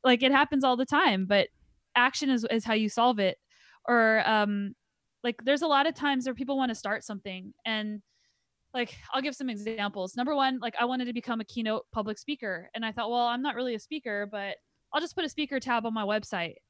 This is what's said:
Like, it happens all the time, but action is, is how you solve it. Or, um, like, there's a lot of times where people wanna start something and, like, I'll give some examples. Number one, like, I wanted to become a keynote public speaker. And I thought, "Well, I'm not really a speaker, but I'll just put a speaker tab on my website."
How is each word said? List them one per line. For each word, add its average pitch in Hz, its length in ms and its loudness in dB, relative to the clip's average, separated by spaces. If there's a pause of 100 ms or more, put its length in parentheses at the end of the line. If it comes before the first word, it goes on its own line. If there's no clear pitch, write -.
Like, 247 220 4
it 262 80 6
happens 277 320 4
all 254 120 4
the 254 80 2
time, 233 420 4
but 202 200 4 (480)
action 254 340 4
is, 240 220 2
is 226 140 0
how 226 100 0
you 214 140 2
solve 233 320 2
it. 190 180 0 (480)
Or, 220 400 4
um, 208 480 0 (480)
like, 233 220 -4
there's 277 180 2
a 330 60 0
lot 285 180 4
of 320 80 -2
times 269 320 0
where 254 80 -4
people 269 220 -4
wanna 254 180 0
start 208 300 -6
something 190 500 -10 (100)
and, 214 380 -4 (720)
like, 240 220 -4 (160)
I'll 262 100 -2
give 277 140 -4
some 262 120 -6
examples. 208 680 -4
Number 254 180 0
one, 269 240 2
like, 240 220 -6
I 240 60 2
wanted 254 180 -2
to 240 80 -6
become 233 280 -4
a 214 40 -6
keynote 220 480 -4
public 214 260 -4
speaker. 196 560 -8
And 226 100 -6
I 220 60 -4
thought, 226 200 -6
"Well, 240 180 2
I'm 240 140 -2
not 277 120 -2
really 247 220 -4
a - 20 -6
speaker, 208 480 -6
but 202 300 -8 (360)
I'll 302 80 0
just 330 140 -8
put 349 100 -2
a 294 40 -4
speaker 277 320 -4
tab 233 260 -2
on 226 80 -4
my 214 100 -2
website." 202 520 -4 (140)